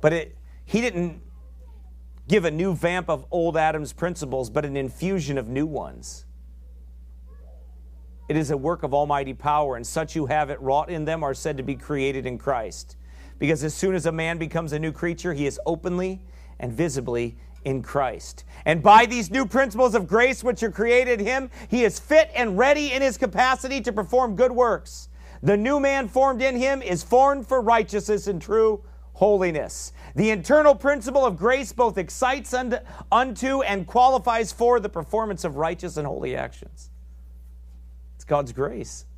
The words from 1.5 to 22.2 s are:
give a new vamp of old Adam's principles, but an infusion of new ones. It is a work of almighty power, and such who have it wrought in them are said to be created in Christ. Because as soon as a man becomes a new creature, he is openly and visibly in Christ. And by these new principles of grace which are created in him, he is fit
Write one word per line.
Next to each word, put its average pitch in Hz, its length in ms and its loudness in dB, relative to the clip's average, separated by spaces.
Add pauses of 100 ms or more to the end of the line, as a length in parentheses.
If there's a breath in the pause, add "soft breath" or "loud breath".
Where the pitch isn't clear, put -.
give 175 160 4
a 170 60 2
new 175 240 0
vamp 175 340 -2
of 151 220 -2
old 170 260 0
Adam's 156 360 0
principles, 135 580 -6
but 147 140 -2
an 139 120 -4
infusion 139 640 -4
of 113 100 -6
new 135 180 -2
ones. 80 580 -10 (2000)
It 151 80 -2
is 151 140 0
a 151 60 0
work 151 260 -2
of 139 120 -4
almighty 143 400 0
power, 143 420 0
and 117 100 -10
such 160 280 -6
who 156 120 -2
have 151 240 0
it 139 100 -8
wrought 135 280 0
in 165 160 -6
them 160 180 -4
are 139 120 -4
said 143 240 -6
to 131 40 -6
be 135 120 -6
created 135 520 -4
in 123 120 -8
Christ. 113 580 -6 (420 soft breath)
Because 156 260 0
as 156 100 -4
soon 190 200 -2
as 170 120 -2
a 165 60 -2
man 160 260 -4
becomes 160 340 -6
a 151 60 -4
new 156 140 -4
creature, 170 420 -6
he 143 120 -2
is 139 200 -6
openly 180 560 -4 (360 soft breath)
and 123 140 -8
visibly 120 640 -4 (280 soft breath)
in 135 180 -4
Christ. - 640 -6 (200 loud breath)
And 156 180 2
by 214 240 10
these 226 240 -4
new 262 140 0
principles 233 500 2
of 196 120 2
grace 240 380 2
which 233 180 0
are 226 80 0
created 240 500 2
in 202 60 -2
him, 262 240 -2 (180 loud breath)
he 240 160 2
is 202 140 2
fit 311 360 4